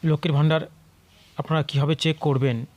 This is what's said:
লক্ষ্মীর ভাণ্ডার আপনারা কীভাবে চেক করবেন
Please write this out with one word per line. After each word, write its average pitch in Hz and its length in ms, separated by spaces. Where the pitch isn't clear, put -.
লক্ষ্মীর 156 300
ভাণ্ডার 151 280
আপনারা 156 260
কীভাবে 143 320
চেক 156 240
করবেন 131 460